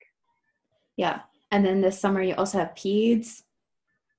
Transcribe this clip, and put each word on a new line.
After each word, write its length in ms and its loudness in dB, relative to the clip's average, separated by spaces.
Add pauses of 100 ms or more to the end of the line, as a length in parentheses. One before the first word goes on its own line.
(960)
Yeah. 220 -2 (320)
And 120 4
then 180 2
this 180 0
summer 240 0
you 120 0
also 220 -2
have 160 -2
peds. 720 0 (760)